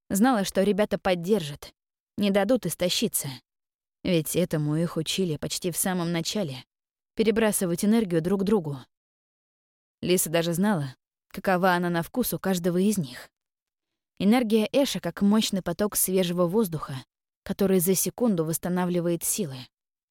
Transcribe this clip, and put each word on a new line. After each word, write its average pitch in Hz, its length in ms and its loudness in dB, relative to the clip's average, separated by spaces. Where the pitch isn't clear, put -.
Знала, 208 340 2
что 190 180 -2
ребята 202 360 0
поддержат, 175 760 -2
не 202 120 0
дадут 202 360 2
истощиться. - 640 -2
Ведь 165 340 0
этому 156 400 0
их 165 220 -2
учили 165 400 -2
почти - 320 -4
в - 80 -6
самом 175 340 -2
начале — 165 500 -4
перебрасывать 208 720 2
энергию 202 340 4
друг 190 240 0
другу. 160 340 0
Лиса 180 260 2
даже 170 240 0
знала, 165 420 0
какова 185 440 2
она 175 160 0
на 170 140 0
вкус 226 320 -4
у 160 40 -6
каждого 180 380 0
из 196 220 2
них. - 320 -8
Энергия 214 520 2
Эша 254 300 0
как 170 220 -4
мощный 202 400 2
поток 202 340 -2
свежего 180 500 2
воздуха, 165 560 -2
который 190 360 2
за 185 140 2
секунду 185 500 0
восстанавливает 175 800 -2
силы. 139 320 -4